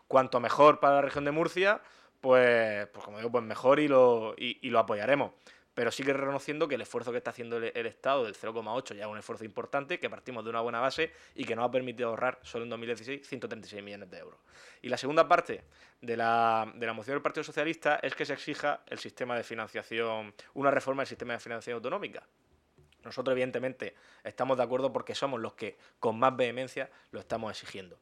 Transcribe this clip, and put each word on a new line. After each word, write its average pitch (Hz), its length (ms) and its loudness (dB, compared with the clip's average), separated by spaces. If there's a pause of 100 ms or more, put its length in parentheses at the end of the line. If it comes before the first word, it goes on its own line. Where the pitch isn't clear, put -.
Cuanto 127 320 4
mejor 143 400 8
para 143 160 6
la 143 60 6
Región 139 220 -2
de 143 60 0
Murcia, 175 500 2 (400)
pues, 117 680 6
pues 104 160 -16
como 104 140 -14
digo, 117 120 -4
pues 117 140 0
mejor 127 340 4
y 151 80 4
lo, 123 500 6
y, 120 300 -6
y 127 40 -4
lo 117 100 6
apoyaremos. 113 520 2 (400)
Pero 113 200 0
sí 143 100 -6
que 139 100 2
reconociendo 139 540 -2
que 143 80 -4
el 113 60 -4
esfuerzo 117 320 -6
que 120 60 -4
está 120 120 -4
haciendo 117 260 -8
el, 113 180 -4
el 117 120 -4
Estado 131 380 0
del 104 100 -6
cero 110 180 -8
coma 110 220 -6
ocho 131 180 -6
ya 104 120 -10
es 107 40 -8
un 107 80 -10
esfuerzo 110 280 -10
importante, 135 560 -6
que 120 100 -4
partimos 113 320 -10
de 110 80 -8
una 113 100 -2
buena 117 200 -2
base 135 320 0 (220)
y - 100 -6
que 113 100 -4
nos 117 120 0
ha 123 40 0
permitido 123 380 -2
ahorrar 113 340 -2
solo 117 220 -10
en 120 60 -12
dos 113 80 -8
mil 117 100 -8
dieciséis 120 380 -8
ciento 120 220 -10
treinta 107 200 -12
y - 20 -18
seis 101 120 -12
millones 101 280 -14
de 90 80 -16
euros. 82 200 -18 (440)
Y - 60 -10
la 120 80 0
segunda 151 320 2
parte 165 340 2 (380)
de 120 160 -4
la, 113 580 2
de 117 120 -6
la 113 60 -4
moción 113 220 -6
del 143 80 -2
Partido 151 220 -4
Socialista 151 580 -2
es 139 120 -4
que 151 120 -4
se 139 60 -6
exija 143 560 -4
el 113 100 -8
sistema 123 380 -8
de 110 80 -4
financiación, 110 880 -6 (200)
una 139 180 2
reforma 135 300 0
del 120 60 -4
sistema 120 260 -8
de 113 40 -6
financiación 117 380 -10
autonómica. 127 500 -8 (800)
Nosotros, 127 280 -4
evidentemente, 127 640 -4 (300)
estamos 127 340 0
de 123 60 2
acuerdo 127 280 0
porque 117 220 -6
somos 135 260 -2
los 110 140 -8
que 104 240 -10 (220)
con 113 180 0
más 131 180 4
vehemencia 127 540 -2 (220)
lo 107 80 -10
estamos 110 320 -6
exigiendo. 92 500 -14